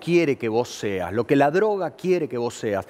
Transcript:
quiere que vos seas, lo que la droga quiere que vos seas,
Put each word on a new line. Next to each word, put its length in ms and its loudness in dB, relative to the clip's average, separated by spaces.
quiere 360 2
que 120 -4
vos 180 0
seas, 460 -6
lo 120 0
que 120 4
la 120 6
droga 420 0
quiere 360 -2
que 100 -6
vos 220 -4
seas, 300 -2